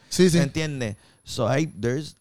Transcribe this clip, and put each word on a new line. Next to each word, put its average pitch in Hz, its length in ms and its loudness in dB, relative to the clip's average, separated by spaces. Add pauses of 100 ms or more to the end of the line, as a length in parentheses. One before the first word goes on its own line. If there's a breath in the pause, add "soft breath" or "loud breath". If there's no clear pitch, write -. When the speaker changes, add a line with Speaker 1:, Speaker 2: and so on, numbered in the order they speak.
Speaker 1:
Sí, 180 200 4
sí. 165 80 4
Speaker 2:
¿Me 170 60 4
entiendes? 135 540 -4 (260 soft breath)
So, - 240 -4
hay, 139 200 0
there's, 127 540 -6